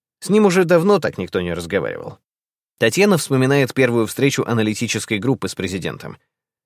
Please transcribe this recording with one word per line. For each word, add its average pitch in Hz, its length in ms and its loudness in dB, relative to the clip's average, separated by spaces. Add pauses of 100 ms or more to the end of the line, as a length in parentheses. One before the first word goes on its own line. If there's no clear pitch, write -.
(200)
С - 80 -12
ним 208 180 4
уже 185 200 4
давно 180 340 4
так - 180 -6
никто 95 220 -6
не 87 140 -2
разговаривал. 80 640 -6 (600)
Татьяна 180 380 4
вспоминает 135 560 0
первую 120 340 2
встречу 135 380 0
аналитической 110 720 -2
группы 113 280 -2
с - 80 -12
президентом. 87 640 -8 (480)